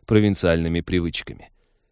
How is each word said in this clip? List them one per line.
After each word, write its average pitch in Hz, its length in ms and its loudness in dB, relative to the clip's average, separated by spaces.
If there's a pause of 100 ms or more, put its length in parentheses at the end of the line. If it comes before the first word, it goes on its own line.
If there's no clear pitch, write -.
провинциальными 85 760 2
привычками. - 680 -6 (420)